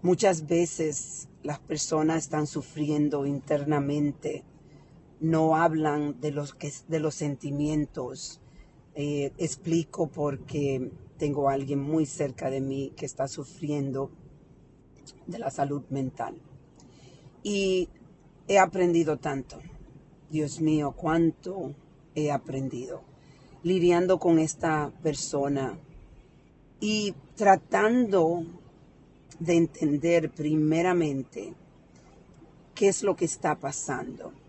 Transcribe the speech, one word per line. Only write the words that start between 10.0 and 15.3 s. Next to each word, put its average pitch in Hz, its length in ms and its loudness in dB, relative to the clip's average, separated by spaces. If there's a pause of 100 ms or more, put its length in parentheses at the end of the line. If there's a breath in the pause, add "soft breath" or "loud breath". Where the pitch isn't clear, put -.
porque 139 840 -4 (280)
tengo 143 320 0
a 139 40 0
alguien 139 260 -2
muy 156 260 0
cerca 143 440 -6
de 135 120 -4
mí 135 340 -6
que - 100 -10
está 135 220 -4
sufriendo 139 840 -6 (1160)
de 180 100 -10